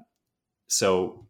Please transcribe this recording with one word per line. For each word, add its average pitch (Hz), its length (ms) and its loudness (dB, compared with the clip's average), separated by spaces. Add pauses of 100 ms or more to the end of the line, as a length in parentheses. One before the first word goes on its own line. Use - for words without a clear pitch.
(680)
so, 92 640 -2